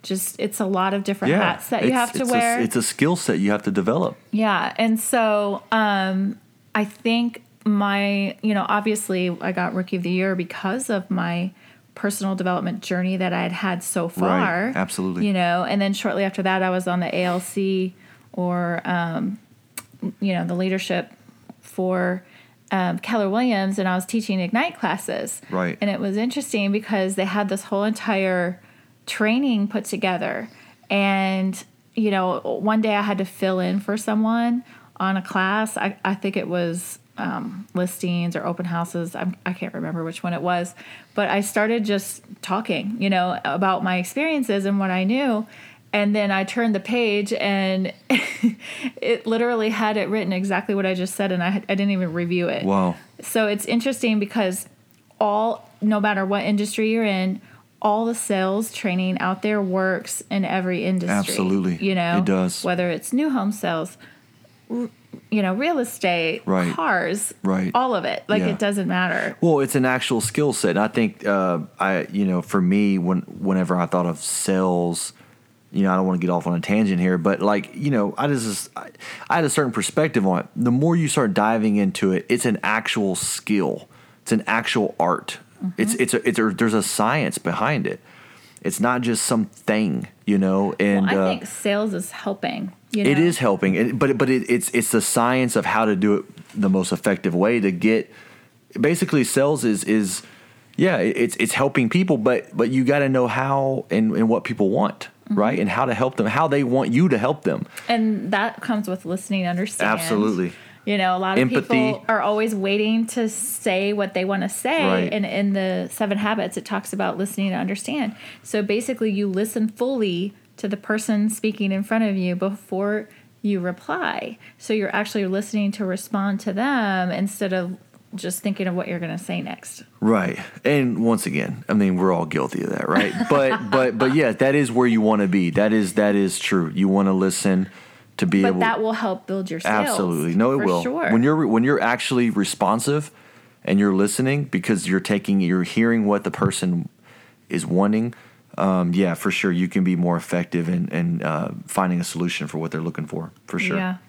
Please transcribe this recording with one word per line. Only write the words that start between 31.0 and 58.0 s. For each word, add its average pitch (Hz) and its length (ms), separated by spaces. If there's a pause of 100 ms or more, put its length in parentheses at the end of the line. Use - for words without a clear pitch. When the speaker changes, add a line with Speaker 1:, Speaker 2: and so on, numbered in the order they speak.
Speaker 1:
you 214 160
know, 185 280 (220)
one 220 200
day 214 140
I 202 80
had 202 160
to 196 60
fill 185 340
in 180 200
for 202 180
someone 226 640 (340)
on 190 180
a 185 60
class. 202 560
I, 202 260
I 196 120
think 196 200
it 190 120
was, 175 520 (180)
um, 175 480 (100)
listings 175 600
or - 100
open 175 200
houses. 170 500
I'm, 185 300
I 185 80
can't 175 200
remember 165 300
which 165 200
one 175 100
it 170 80
was, 175 320 (400)
but 202 160
I 196 120
started 214 440
just 202 380 (180)
talking, 202 580
you 196 120
know, 180 340
about 180 380
my 185 140
experiences 233 680
and 202 140
what 190 100
I 185 160
knew. 233 400 (480)
And 208 200
then 208 160
I 190 140
turned 226 320
the 190 60
page, 208 500
and 190 640 (160)
<laughs> - 0 (920)
it - 240
literally 226 440
had 214 260
it 202 140
written 190 240
exactly 190 420
what 196 100
I 190 80
just 185 220
said, 196 160
and 180 100
I, 190 280
I 196 60
didn't 202 160
even 185 220
review 170 360
it. - 160
Speaker 2:
Wow. 95 300 (260)
Speaker 1:
So 220 260
it's 208 180
interesting 233 540
because 202 480 (540)
all, 214 480 (120)
no 208 200
matter 196 240
what 202 180
industry 208 480
you're 226 140
in, 190 340 (420)
all 214 240